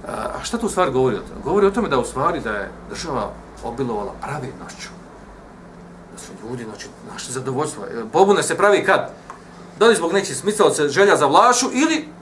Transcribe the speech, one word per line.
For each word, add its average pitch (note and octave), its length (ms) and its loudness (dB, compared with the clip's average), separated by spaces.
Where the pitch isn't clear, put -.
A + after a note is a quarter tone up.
A, - 40 -10
a - 320 -8
šta - 140 -4
to A3+ 80 -2
u G3 40 0
stvari F#3 220 0
govori C3 240 2
o - 40 -6
tome? - 240 -14
Govori G3 240 2
o G3 40 4
tome G3+ 180 -2
da - 100 2
u A#2 60 -2
stvari D3+ 340 -2
da A2+ 100 -6
je G2+ 220 -6
država A#2+ 420 -6
obilovala A#2 580 -6
pravednošću. - 680 -12
Da - 60 -18
su - 120 -16
ljudi, A#2+ 200 -10
znači, G#2+ 240 -14
našli - 200 -12
zadovoljstvo. C3 520 -4
E, A2+ 260 -10
pobune F#3 320 6
se E3 140 -2
pravi G3 280 4
kad? - 260 2
Da G#3 60 6
li A3+ 100 8
zbog E3 180 -2
nečih F#3+ 240 -2
smicalaca, D#3 500 2
želja F3 300 4
za D3+ 80 4
vlašu A3+ 480 6
ili D4+ 340 2